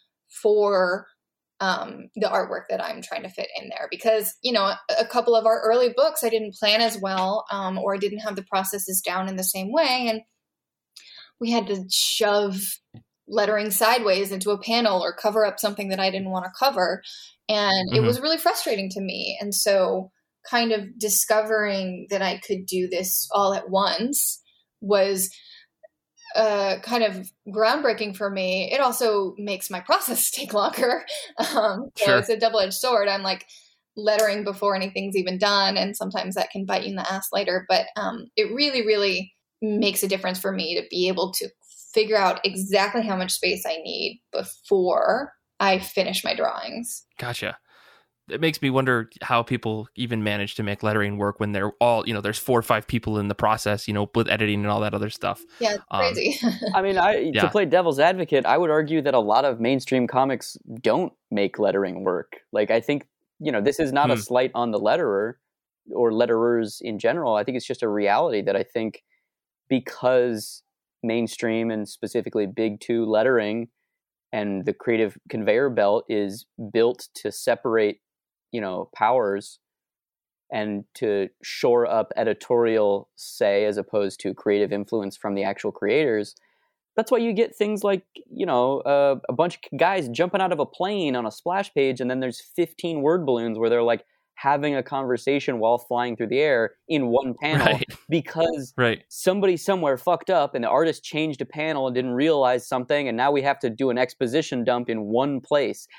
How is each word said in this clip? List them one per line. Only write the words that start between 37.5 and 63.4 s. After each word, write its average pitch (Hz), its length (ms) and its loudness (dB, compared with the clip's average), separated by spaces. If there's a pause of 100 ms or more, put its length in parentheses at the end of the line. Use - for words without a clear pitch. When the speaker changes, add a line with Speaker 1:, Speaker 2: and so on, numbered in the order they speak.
Speaker 1:
But, 185 200 2 (100)
um, 208 300 -6 (100)
it 208 160 2
really, 262 320 0
really 202 480 0 (280)
makes 208 420 0
a 196 40 2
difference 190 320 -2
for 196 120 -4
me 175 240 -4
to 175 140 -4
be 180 200 0
able 185 240 0
to - 160 -4 (440)
figure 214 240 4
out 190 280 2
exactly 196 560 0
how 202 160 -2
much 185 160 -2
space - 340 -2
I 165 160 -2
need - 380 -6 (100)
before 190 1040 0 (260)
I 190 200 2
finish 190 440 -4
my 175 100 -2
drawings. - 720 -6 (140)
Speaker 2:
Gotcha. 104 380 -6 (720)
It 107 100 -4
makes 156 220 0
me 139 80 2
wonder 127 400 2 (120)
how 120 220 2
people 113 520 -4
even 117 280 -4
manage 104 320 -2
to 110 80 -4
make 101 200 -4
lettering 104 340 0
work 101 240 -2
when 104 100 -2
they're 101 300 -2
all, 120 260 4
you 113 60 -2
know, 101 80 -4
there's 101 180 -4
four 127 180 2
or 117 60 4
five 110 240 0
people 110 320 -2
in 101 80 -2
the 101 80 -2
process, 107 540 0
you 104 40 0
know, 104 220 -2
with 113 140 2
editing 104 320 2
and 104 60 -2
all 104 120 2
that 107 140 -2
other 104 160 -2
stuff. 98 320 -6 (180)
Speaker 1:
Yeah, 214 140 0
it's 202 180 -8
Speaker 2:
Um, 98 80 -2
Speaker 1:
crazy. - 400 0 (180)
<laughs> 202 160 -4
Speaker 3:
I 190 80 2
mean, 196 160 0
I, 175 360 2
Speaker 2:
Yeah. 208 80 4
Speaker 3:
to 190 80 4
play 202 160 2
devil's 160 340 4
advocate, 160 460 4
I 127 120 4
would 170 120 2
argue 156 320 2
that 135 120 0
a 127 60 6
lot 110 240 4
of 123 160 2
mainstream 127 480 2
comics 131 480 0 (260)
don't 113 300 2 (180)
make 101 300 -2
lettering 95 460 0
work. 90 320 -4 (160)
Like, 104 180 0
I 113 80 4
think, 143 260 -4 (340)
you 151 120 -4